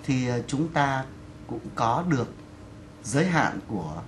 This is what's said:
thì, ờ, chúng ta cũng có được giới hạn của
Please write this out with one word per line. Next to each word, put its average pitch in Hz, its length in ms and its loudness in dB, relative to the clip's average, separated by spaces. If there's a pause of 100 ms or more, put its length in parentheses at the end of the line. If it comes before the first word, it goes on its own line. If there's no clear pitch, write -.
thì, 127 240 2
ờ, 120 180 0
chúng 147 220 0
ta 139 360 2 (420)
cũng 117 140 -6 (140)
có 123 340 4
được 127 260 2 (680)
giới 143 240 4
hạn 151 320 4 (100)
của 82 400 -4